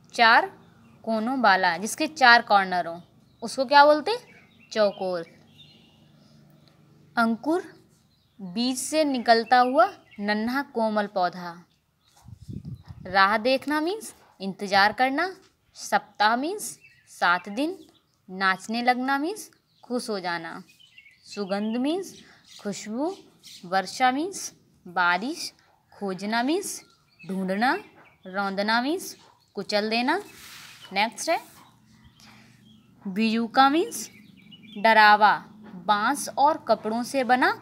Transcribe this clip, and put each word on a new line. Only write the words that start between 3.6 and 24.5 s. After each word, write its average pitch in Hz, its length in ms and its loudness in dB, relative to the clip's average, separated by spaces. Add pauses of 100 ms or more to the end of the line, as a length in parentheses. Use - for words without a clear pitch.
क्या 285 200 8
बोलते 302 260 4
हैं? 480 60 -2 (540)
चौकोर। 185 540 -2 (1900)
अंकुर, 240 480 -2 (760)
बीज 233 380 -6
से 302 280 -2
निकलता 240 540 2
हुआ 254 260 4 (340)
नन्हा 214 420 -4 (120)
कोमल 214 340 -2
पौधा। 180 460 -4 (1500)
राह 196 340 4
देखना 269 420 0
मीन्स 370 320 -6 (260)
इंतज़ार 196 540 2
करना। 269 360 -2 (460)
सप्ताह - 600 -2
मीन्स 294 320 -6 (440)
सात 180 400 -2
दिन। 302 260 -4 (520)
नाचने 190 520 -4
लगना 254 360 0
मीन्स 330 320 -8 (340)
खुश 240 260 -8
हो 202 100 -6
जाना। 170 320 -8 (760)
सुगंध 202 520 -6
मीन्स 320 360 -4 (480)
खुशबू। 233 540 -8 (500)
वर्षा 190 460 -2
मीन्स 320 400 -8 (340)